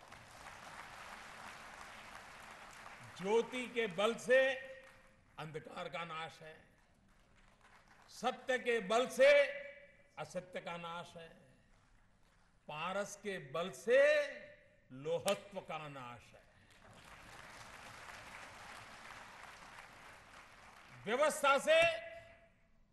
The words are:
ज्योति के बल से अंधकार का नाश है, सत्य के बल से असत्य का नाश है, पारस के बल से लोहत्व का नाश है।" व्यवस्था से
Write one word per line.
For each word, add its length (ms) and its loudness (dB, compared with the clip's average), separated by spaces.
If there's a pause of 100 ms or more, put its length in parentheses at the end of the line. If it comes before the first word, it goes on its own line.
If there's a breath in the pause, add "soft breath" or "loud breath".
(3250)
ज्योति 500 2
के 200 0
बल 280 2
से 400 6 (840)
अंधकार 500 -10
का 160 -8
नाश 360 -10
है, 200 -18 (1500)
सत्य 520 -2
के 200 2
बल 280 4
से 360 8 (760)
असत्य 440 -8
का 160 -8
नाश 400 -10
है, 120 -16 (1400)
पारस 480 -4
के 220 -8
बल 340 -4
से 560 6 (640)
लोहत्व 720 -2
का 260 -8
नाश 340 -12
है।" 220 -20 (4000)
व्यवस्था 520 6
से 460 6 (880)